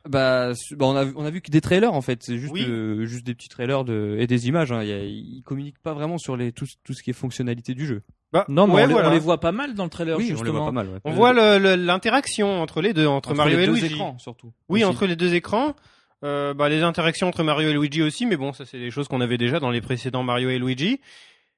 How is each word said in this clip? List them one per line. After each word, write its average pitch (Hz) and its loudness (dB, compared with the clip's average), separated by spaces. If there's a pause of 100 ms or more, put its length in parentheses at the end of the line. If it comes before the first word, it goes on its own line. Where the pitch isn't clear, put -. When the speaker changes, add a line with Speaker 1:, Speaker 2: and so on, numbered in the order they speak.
Speaker 1:
Bah, 127 2
su-, 147 -14
bah, 139 4
on 135 4
a 139 2
vu, 135 -4
on 151 -6
a 151 -2
vu 180 -8
que - -12
des 156 8
trailers 202 2
en 147 0
fait, 123 -4
c'est 120 -6
juste, 147 -8
Speaker 2:
Oui. 190 -4
Speaker 1:
euh, 110 -2
juste 120 -8
des 123 -6
petits - -20
trailers 131 -2
de, 107 -2
et 120 2
des 120 0
images, 151 0
hein. 113 -2
Il 104 -4
y 104 -4
a, 101 -6
ils 110 -12
communiquent 139 -10
pas 160 -8
vraiment 156 -6
sur 131 -6
les, 120 -4
tout, 139 -10 (200)
tout 139 -10
ce - -16
qui - -8
est 123 -2
fonctionnalité 123 -6
du 135 -6
jeu. 110 -6 (300)
Speaker 2:
Bah, 185 2
Speaker 3:
Non, 170 4
mais 185 6
Speaker 2:
ouais, 214 8
Speaker 3:
on 262 6
les, 269 4
Speaker 2:
voilà. 180 4
Speaker 3:
on - 4
les 165 6
voit 160 0
pas 170 0
mal 262 -6
dans 196 -6
le 165 -4
trailer, 165 -4
Speaker 1:
Oui, 233 -2
on - -
les 165 -2
voit 113 -6
Speaker 3:
justement. 110 -2
Speaker 1:
pas 113 -4
mal, 113 -4
ouais. 95 -10
Speaker 2:
On 147 -4
Speaker 1:
Euh, - -4
Speaker 2:
voit 240 6
le, 214 6
le, 190 6
l'interaction 196 0
entre 160 -4
les 214 2
deux, 156 2
entre 139 0
Speaker 1:
entre 143 -2
Speaker 2:
Mario 151 4
Speaker 1:
les 180 4
Speaker 2:
et 190 2
Speaker 1:
deux - 2
Speaker 2:
Luigi. - 0 (100)
Speaker 1:
écrans, 151 -8
surtout. 120 -18 (160)
Speaker 2:
Oui, 202 2
Speaker 1:
Aussi. 208 4
Speaker 2:
entre 190 0
les 170 -2
deux 175 0
écrans. 233 0 (480)
Euh, 143 -4
bah, 147 2
les 156 2
interactions 165 0
entre 170 -2
Mario 156 2
et 151 2
Luigi 147 0
aussi, 151 -2
mais 196 0
bon, 139 -4
ça 131 -14
c'est 127 -16
des 123 -8
choses 139 -6
qu'on 127 -2
avait 123 0
déjà 123 0
dans 131 -2
les 120 -2
précédents 127 -4
Mario 123 -2
et 127 -2
Luigi. 131 -2 (580)